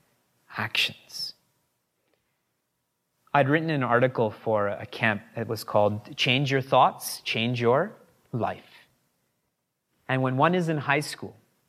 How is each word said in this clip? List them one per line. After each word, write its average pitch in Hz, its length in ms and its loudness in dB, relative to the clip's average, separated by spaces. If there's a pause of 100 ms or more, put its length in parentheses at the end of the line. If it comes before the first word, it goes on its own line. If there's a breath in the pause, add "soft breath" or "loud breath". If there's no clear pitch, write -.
(560)
actions. - 800 -6 (2000)
I'd 139 160 4
written 160 180 2
an 147 140 0
article 120 480 2
for 104 380 -2
a 101 180 -8
camp. 107 340 -2 (160)
It 113 100 -4
was 110 160 -6
called 104 540 0
Change 131 340 0
Your 135 120 0
Thoughts, - 580 2
Change 120 400 -4
Your 139 320 2 (400)
Life. - 560 -8 (1200)
And 131 140 0
when 131 160 -2
one 165 160 4
is 170 160 0
in 156 80 -2
high 143 220 0
school, - 360 -12 (320)